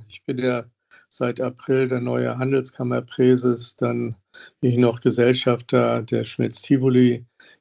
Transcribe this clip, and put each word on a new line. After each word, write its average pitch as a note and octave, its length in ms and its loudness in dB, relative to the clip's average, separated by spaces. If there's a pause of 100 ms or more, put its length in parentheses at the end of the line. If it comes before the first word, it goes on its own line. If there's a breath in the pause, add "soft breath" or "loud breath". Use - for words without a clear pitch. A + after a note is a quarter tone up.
ich - 160 -20
bin C3 140 -6
ja B2 260 -2 (440 soft breath)
seit B2 320 -6
April C3 480 -2
der B2 120 -4
neue B2 380 -4
Handelskammerpräses. B2+ 1400 0
Dann A#2+ 380 -4 (460 loud breath)
bin B2+ 100 2
ich A#2+ 60 0
noch A#2+ 240 2
Gesellschafter A#2+ 1040 0
der A#2 220 -4
Schmitz A#2+ 380 -6
Tivoli B2+ 600 2 (360 soft breath)